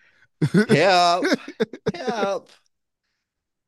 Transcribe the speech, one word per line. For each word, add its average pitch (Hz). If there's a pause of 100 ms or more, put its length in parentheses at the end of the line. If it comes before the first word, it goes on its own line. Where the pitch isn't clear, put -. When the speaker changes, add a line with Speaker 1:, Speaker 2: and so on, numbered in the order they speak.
(420)
Speaker 1:
<laughs> 180
Speaker 2:
Hip. 175 (680)
Hip. 226 (1200)